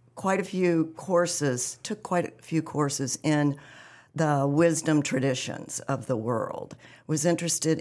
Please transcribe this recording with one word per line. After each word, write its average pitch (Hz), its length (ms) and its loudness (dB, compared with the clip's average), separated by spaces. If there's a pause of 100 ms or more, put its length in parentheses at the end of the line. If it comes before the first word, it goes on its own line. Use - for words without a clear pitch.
(140)
quite 190 260 0
a 190 40 -2
few 170 520 2
courses, 165 840 0
took - 220 -8
quite 180 220 0 (120)
a - 60 -20
few 160 180 -2
courses 143 600 -2
in 147 320 4 (580)
the 147 340 2
wisdom 156 540 4
traditions - 800 -2
of - 260 -4
the 123 120 -2
world. 110 580 -4 (320)
Was 156 180 0
interested 165 560 0